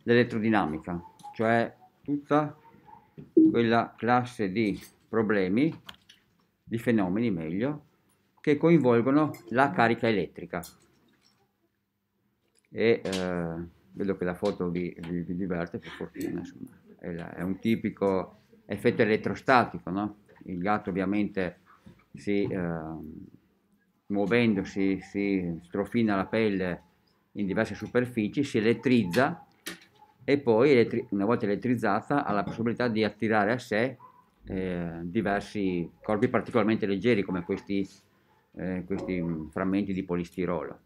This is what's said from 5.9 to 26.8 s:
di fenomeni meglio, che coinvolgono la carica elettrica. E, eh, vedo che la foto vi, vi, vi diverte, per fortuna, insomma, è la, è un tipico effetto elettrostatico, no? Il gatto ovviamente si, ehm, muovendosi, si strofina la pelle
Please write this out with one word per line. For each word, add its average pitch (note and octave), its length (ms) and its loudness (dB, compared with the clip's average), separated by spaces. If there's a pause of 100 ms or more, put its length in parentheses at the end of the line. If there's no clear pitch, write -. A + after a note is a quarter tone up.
di A2+ 160 -6
fenomeni G#2+ 500 0
meglio, F#2+ 540 -4 (580)
che D3 160 2
coinvolgono C#3+ 760 4 (160)
la C3 200 2
carica A#2 380 2
elettrica. F2 560 -2 (2000)
E, A2 320 2
eh, F2+ 520 -2 (360)
vedo F#2+ 260 -4
che F2+ 80 -4
la F2+ 80 -2
foto F#2 380 -2
vi, F2 260 -4 (100)
vi, F2 140 -4
vi F2 140 -6
diverte, F2 420 -4
per - 140 -12
fortuna, - 480 -8
insomma, F2+ 320 -14 (260)
è F2+ 140 -12
la, E2+ 240 -10
è F2 80 -8
un F#2 160 -4
tipico G2 800 -2 (260)
effetto A#2 380 0
elettrostatico, G#2+ 880 0
no? G#2 240 -4 (300)
Il F#2 120 -8
gatto G2+ 320 -2
ovviamente F#2+ 720 -2 (540)
si, G2+ 300 -2
ehm, D#2+ 840 -6 (840)
muovendosi, G2 920 2
si F#2+ 640 -2
strofina G#2 540 0
la F#2 80 0
pelle F#2+ 580 -2 (500)